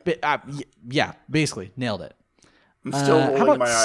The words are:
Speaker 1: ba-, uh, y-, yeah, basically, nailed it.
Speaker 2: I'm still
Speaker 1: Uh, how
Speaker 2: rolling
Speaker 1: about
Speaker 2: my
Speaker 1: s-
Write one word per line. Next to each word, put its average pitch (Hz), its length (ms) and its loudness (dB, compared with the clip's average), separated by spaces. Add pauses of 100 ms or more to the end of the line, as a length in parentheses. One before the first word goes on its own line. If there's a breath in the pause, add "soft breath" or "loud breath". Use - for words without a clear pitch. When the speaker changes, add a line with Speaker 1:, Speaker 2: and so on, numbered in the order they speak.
Speaker 1:
ba-, 165 200 -2
uh, 147 120 0 (100)
y-, 143 160 -12 (240)
yeah, 123 260 -2 (160)
basically, 127 460 -4
nailed 110 260 -6
it. 73 120 -16 (720 soft breath)
Speaker 2:
I'm 135 80 -8
still 139 240 2
Speaker 1:
Uh, - 60 4
how 135 80 2
Speaker 2:
rolling 135 120 2
Speaker 1:
about - 160 6
Speaker 2:
my 123 100 2
Speaker 1:
s- 117 160 2